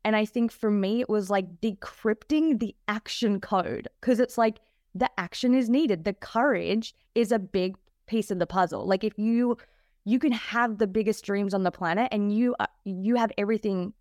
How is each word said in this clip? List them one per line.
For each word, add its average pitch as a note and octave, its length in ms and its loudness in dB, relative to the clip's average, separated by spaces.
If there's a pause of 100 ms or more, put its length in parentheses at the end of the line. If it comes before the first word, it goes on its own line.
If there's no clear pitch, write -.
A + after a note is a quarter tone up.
And G#3+ 120 2
I G#3+ 80 2
think A#3 260 0
for G#3+ 200 -2
me, G#3 300 2
it - 80 -4
was, G#3 200 0
like, F#3+ 320 -2
decrypting A#3 1000 0
the A3 160 -4 (140)
action G#3 520 -2
code, - 480 -2 (120)
'cause A#3+ 180 2
it's A#3+ 200 0
like, A3+ 220 2 (340)
the F#3+ 240 -2
action A#3+ 360 0
is B3+ 140 2
needed. A#3 360 2
The G3+ 100 -2
courage A3 800 -2 (200)
is A3+ 160 2
a A3+ 80 2
big F#3 380 -2 (300)
piece A3 240 -2
of F#3 100 -4
the E3+ 60 0
puzzle. F3 400 0
Like, F#3+ 180 2
if G#3 140 -2
you, A#3 380 2 (480)
you A#3 140 2
can D4 140 2
have A3+ 460 -2
the G#3+ 80 2
biggest G#3 380 -2
dreams G3+ 300 -2
on F#3 80 2
the F3+ 80 2
planet F#3 400 0
and G#3 220 0
you, A#3+ 260 2
uh, G#3 80 -2 (180)
you G3 320 -2
have A3+ 220 0
everything G3+ 640 -2